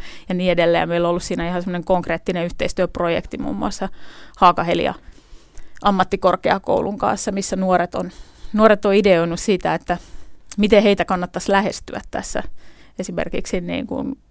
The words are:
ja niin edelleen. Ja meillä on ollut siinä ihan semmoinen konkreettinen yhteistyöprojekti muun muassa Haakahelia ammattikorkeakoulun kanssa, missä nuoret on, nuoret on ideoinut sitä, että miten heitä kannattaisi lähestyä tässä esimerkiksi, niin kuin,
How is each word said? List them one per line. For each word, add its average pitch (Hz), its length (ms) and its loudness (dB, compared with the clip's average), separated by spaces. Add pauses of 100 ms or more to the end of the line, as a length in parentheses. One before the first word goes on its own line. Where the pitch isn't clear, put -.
(280)
ja 185 60 -2
niin 180 180 2
edelleen. 170 280 4
Ja 165 60 0
meillä 170 220 0
on - 20 2
ollut 175 120 -2
siinä 175 260 -4
ihan 180 140 -2
semmoinen 175 220 -4
konkreettinen 175 600 -2
yhteistyöprojekti 175 920 -2
muun - 180 -6
muassa 196 320 -4 (480)
Haakahelia 175 580 2 (880)
ammattikorkeakoulun 190 1160 2
kanssa, 202 340 -2
missä 196 240 -4
nuoret 180 380 2
on, 180 160 -6 (420)
nuoret 214 320 6
on 202 100 4
ideoinut 175 460 4
sitä, 175 340 0
että 175 240 -4 (580)
miten 202 260 6
heitä 202 220 4
kannattaisi 180 480 -2
lähestyä - 480 0 (100)
tässä - 320 -6 (560)
esimerkiksi, 180 600 -4
niin 175 260 -6
kuin, - 320 -8 (120)